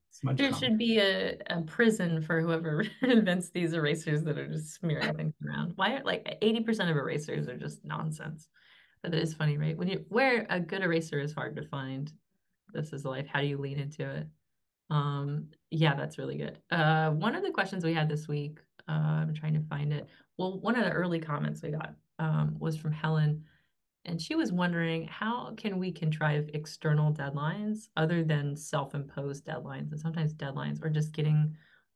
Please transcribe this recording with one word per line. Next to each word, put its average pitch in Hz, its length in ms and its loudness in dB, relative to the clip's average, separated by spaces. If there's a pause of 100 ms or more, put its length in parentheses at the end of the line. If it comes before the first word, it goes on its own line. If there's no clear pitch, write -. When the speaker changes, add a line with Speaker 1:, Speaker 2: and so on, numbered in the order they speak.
(120)
Speaker 1:
smudge 131 260 0
Speaker 2:
There 269 140 4
Speaker 1:
comic. 262 180 0
Speaker 2:
should 220 80 6
be 226 220 4
a, 190 380 2 (100)
a 175 140 -2
prison 175 600 4
for 160 200 2
whoever 165 420 2 (100)
<laughs> - 80 -20
invents 190 500 4
these 170 220 0
erasers 156 500 2
that 143 140 -2
are 139 100 -4
just 156 260 -6
smearing 156 420 -2
things 156 180 -2 (120)
around. 147 300 -4
Why, 220 280 0
like, - 380 -4
eighty 226 200 4
percent 214 280 2
of 156 80 4
erasers 139 500 -2
are - 100 -8
just - 280 -10
nonsense. 156 640 -6 (540)
But 165 100 -2
it 160 80 2
is 165 120 0
funny, 147 240 2
right? 156 200 0
When 180 120 -2
you, 170 200 -2
where 240 400 4
a 180 100 0
good 190 220 -2
eraser 165 380 2
is 147 140 -2
hard 123 240 -6
to 160 100 -8
find. 135 440 -6 (640)
This 156 200 -4
is 139 120 -6
life. 135 220 -4
How 143 140 -2
do 143 60 2
you 139 120 -2
lean 139 200 -4
into 139 300 -6
it? 151 180 -6 (640)
Um, 143 600 0 (220)
yeah, 156 240 4
that's 143 220 -6
really 139 200 -6
good. 147 220 -8 (120)
Uh, 160 400 4
one 190 240 2
of 370 80 -4
the 370 80 0
questions 190 340 0
we 165 80 2
had 156 160 2
this 151 180 -2
week, 147 320 -4 (300)
uh, - 20 -4
I'm - 420 2
trying 156 220 -2
to - 140 0
find 147 240 -2
it. 143 140 -6 (300)
Well, 185 220 -4
one 214 180 0
of 220 80 2
the 175 60 0
early 175 280 0
comments 151 420 -2
we 156 100 -4
got, 156 240 -6 (240)
um, 156 400 2
was 156 180 -2
from 156 140 -2
Helen, 156 540 2 (600)
and 160 160 -4
she 302 140 -4
was 320 160 2
wondering, 170 560 0
how 220 480 -4
can 196 240 -4
we 185 120 -2
contrive 151 640 2
external 151 600 2
deadlines 156 840 -4
other 165 260 2
than 143 320 0
self-imposed 143 920 -6
deadlines? 135 460 -8
And 151 80 -8
sometimes 156 340 0
deadlines 143 500 -4
or 160 60 -2
just 151 240 0
getting 151 420 4 (400)